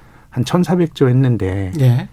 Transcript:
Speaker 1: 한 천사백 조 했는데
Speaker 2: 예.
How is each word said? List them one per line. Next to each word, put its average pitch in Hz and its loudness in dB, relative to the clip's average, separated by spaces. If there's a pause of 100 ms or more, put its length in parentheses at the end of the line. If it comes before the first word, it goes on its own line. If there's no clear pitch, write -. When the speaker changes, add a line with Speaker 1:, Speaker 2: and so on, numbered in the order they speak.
(300)
Speaker 1:
한 123 -4
천사백 175 0
조 139 2
했는데 101 0
Speaker 2:
예. 131 2